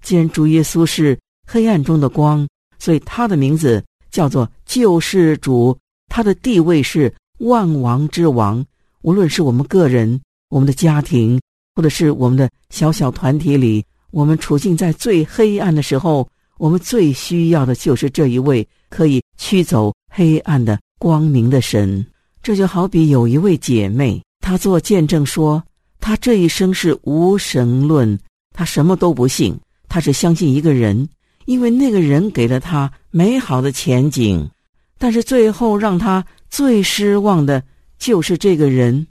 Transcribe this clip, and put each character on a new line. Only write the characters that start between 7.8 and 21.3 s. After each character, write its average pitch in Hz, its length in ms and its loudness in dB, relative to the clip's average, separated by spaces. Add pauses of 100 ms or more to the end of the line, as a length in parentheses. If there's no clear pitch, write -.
王 127 260 -2
之 170 220 0
王。 117 360 -2 (360)
无 165 120 -2
论 190 160 2
是 175 140 -2
我 139 80 0
们 127 160 0
个 175 220 2
人、 123 320 0 (300)
我 135 100 0
们 139 80 2
的 139 40 0
家 151 300 0
庭， 123 380 0 (340)
或 170 80 -2
者 156 60 4
是 147 240 0
我 127 160 0
们 131 100 2
的 131 100 2 (220)
小 160 220 0
小 135 180 -2
团 - 260 -2
体 147 200 0
里， 110 280 0 (280)
我 147 120 -2
们 156 140 2
处 147 200 -2
境 170 180 0
在 165 160 -2
最 175 320 0
黑 208 340 0
暗 180 160 0
的 151 80 0
时 135 160 -2
候， 147 300 -2 (300)
我 160 100 -2
们 175 100 0
最 175 340 0
需 165 360 -2
要 151 180 2
的 127 80 0
就 131 220 -2
是 143 120 -4
这 139 200 0
一 120 100 -2
位 127 280 0 (220)
可 - 180 -2
以 135 160 2 (140)
驱 180 280 0
走 107 280 0 (200)
黑 160 280 2
暗 143 220 -2
的 107 160 0 (200)
光 156 240 0
明 131 280 2